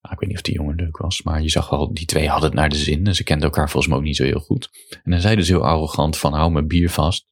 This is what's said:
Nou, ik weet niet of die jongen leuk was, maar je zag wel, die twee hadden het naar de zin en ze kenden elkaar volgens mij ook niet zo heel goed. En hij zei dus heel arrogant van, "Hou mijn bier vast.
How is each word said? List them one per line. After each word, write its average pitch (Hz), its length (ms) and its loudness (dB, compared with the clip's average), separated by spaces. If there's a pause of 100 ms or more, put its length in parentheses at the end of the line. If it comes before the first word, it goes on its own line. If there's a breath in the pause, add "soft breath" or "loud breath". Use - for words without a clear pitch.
Nou, - 140 -14
ik - 60 -8
weet - 80 -2
niet 90 100 -6
of - 60 -12
die - 100 -2
jongen 76 200 -2
leuk 82 220 -4
was, - 260 -4
maar 78 200 0
je 78 60 0
zag - 220 0
wel, 73 240 -2
die 80 120 -8
twee 76 220 0
hadden 78 220 2
het - 80 -2
naar 76 100 2
de 73 80 0
zin 76 300 0
en 98 80 2
ze - 100 -2
kenden 76 200 0
elkaar 76 260 0
volgens 69 160 0
mij 69 140 2
ook 73 60 -2
niet 73 100 -2
zo 69 80 0
heel 71 160 0
goed. - 300 -4 (320 loud breath)
En - 80 -4
hij 90 100 2
zei 107 160 4
dus 87 120 2
heel 87 160 4
arrogant 78 540 0
van, 73 140 0
"Hou 80 200 2
mijn 76 140 2
bier 85 240 2
vast. - 420 -2